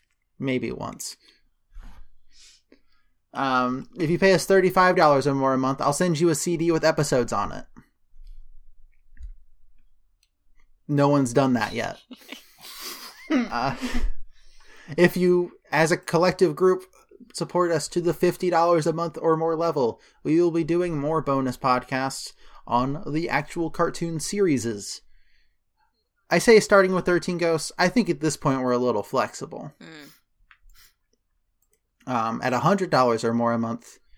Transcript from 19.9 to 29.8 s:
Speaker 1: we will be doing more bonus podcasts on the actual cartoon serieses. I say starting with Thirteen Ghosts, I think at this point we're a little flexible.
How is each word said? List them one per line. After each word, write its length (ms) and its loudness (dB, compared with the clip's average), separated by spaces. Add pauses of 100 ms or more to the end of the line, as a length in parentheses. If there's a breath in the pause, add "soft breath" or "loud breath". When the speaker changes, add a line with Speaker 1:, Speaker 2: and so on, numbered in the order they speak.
Speaker 1:
we 160 2
will 120 2
be 120 0
doing 340 -2
more 240 -2
bonus 360 -2
podcasts 760 -2 (340 soft breath)
on 400 -2
the 220 -4
actual 420 -4
cartoon 480 -4
serieses. 840 -2 (1300)
I 100 2
say 200 8
starting 340 4
with 120 -2
Thirteen 320 -2
Ghosts, 400 -2
I 100 2
think 220 0
at 100 -4
this 180 -2
point 240 -2
we're 100 0
a 60 2
little 260 0
flexible. 800 -6